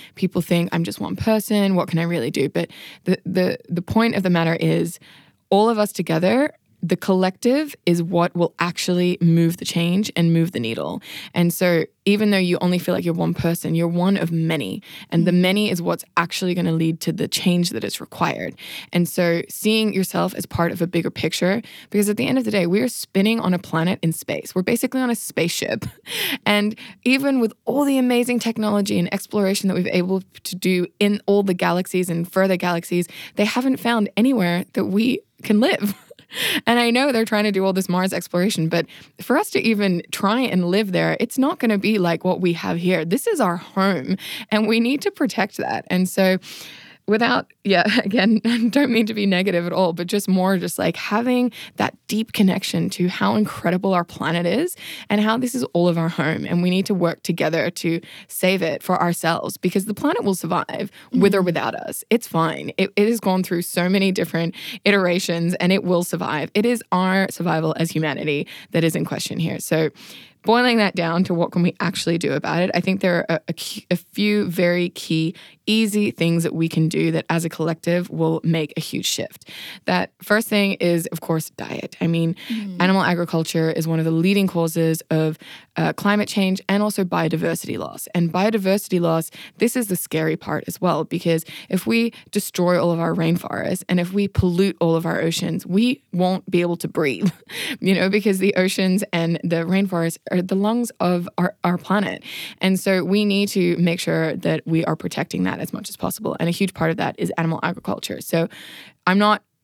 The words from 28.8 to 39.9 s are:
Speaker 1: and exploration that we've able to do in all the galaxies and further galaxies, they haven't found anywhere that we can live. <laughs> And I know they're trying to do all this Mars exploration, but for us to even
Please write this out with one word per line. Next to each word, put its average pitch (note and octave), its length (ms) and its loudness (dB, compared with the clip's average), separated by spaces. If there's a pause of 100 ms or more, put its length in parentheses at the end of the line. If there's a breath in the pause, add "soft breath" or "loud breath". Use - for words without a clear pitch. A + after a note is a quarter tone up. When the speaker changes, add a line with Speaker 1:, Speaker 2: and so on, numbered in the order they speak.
Speaker 1:
and F3 160 0
exploration G3+ 540 0
that F#3 80 2
we've F#3 120 0 (140)
able F#3 220 -2 (200)
to - 120 -8
do F3+ 320 0 (120)
in G#3 280 2
all G3+ 160 4
the G3 100 0
galaxies F3+ 560 0
and E3+ 200 -2
further F#3+ 280 2
galaxies, F3 500 -2 (280 loud breath)
they G#3 100 2
haven't B3+ 320 0
found A#3 400 0
anywhere G3+ 560 2
that - 120 0
we A3+ 340 2 (240)
can G#3 160 4
live. A3+ 400 2
<laughs> - 40 -20 (640 loud breath)
And A#3+ 140 4
I A#3 120 2
know C4+ 200 2
they're A3+ 140 2
trying G#3 180 0
to G#3+ 80 2
do F#3+ 140 0
all F#3+ 80 2
this F#3 160 -2
Mars F#3 240 0
exploration, F3 560 0
but E3 160 0 (340 loud breath)
for - 180 0
us G#4 120 0
to - 100 0
even G3+ 420 2 (120)